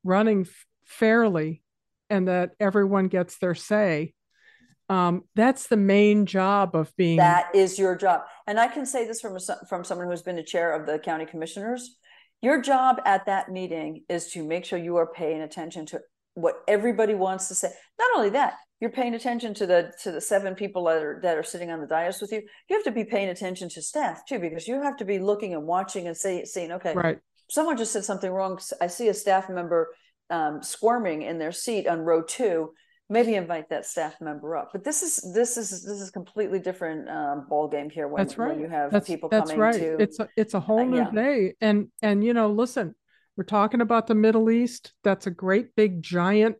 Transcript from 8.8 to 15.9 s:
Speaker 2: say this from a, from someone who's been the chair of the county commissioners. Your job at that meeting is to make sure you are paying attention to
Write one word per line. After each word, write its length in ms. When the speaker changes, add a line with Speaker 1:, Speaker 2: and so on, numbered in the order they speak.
Speaker 2:
say 220
this 140
from 160
a, 320
from 140
someone 240
who's 140
been 140
the 80
chair 300
of 120
the 140
county 260
commissioners. 720
Your 200
job 440
at 220
that 240
meeting 580
is 220
to 120
make 220
sure 120
you 200
are 100
paying 340
attention 460
to 140